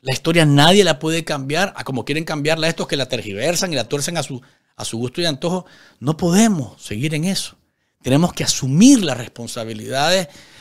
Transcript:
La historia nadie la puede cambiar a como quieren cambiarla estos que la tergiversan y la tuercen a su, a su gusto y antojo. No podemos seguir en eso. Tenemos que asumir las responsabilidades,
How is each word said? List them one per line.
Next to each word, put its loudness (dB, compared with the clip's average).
La -4
historia 2
nadie 6
la 0
puede -4
cambiar -4
a -12
como -6
quieren -4
cambiarla -2
estos -4
que -4
la -4
tergiversan -4
y -2
la -4
tuercen -4
a -4
su, -10
a -14
su -8
gusto -6
y -2
antojo. -4
No -2
podemos 2
seguir -6
en -4
eso. -6
Tenemos 2
que -6
asumir 6
las -2
responsabilidades, -4